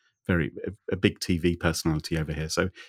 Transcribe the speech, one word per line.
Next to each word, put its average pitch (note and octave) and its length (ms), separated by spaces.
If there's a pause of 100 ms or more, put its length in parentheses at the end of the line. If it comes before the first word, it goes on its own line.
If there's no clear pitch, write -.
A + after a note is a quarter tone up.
(260)
Very, E2 260 (140)
a, - 280
a - 20
big F#2+ 240
T F2+ 160
V E2+ 200
personality D#2+ 600
over D#2 160
here. D#2 160
So E2+ 140 (260)